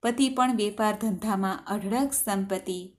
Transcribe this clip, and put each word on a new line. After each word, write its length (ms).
પતિ 260
પણ 280
વેપાર 420
ધંધામાં 680
અઢળક 460
સંપત્તિ 880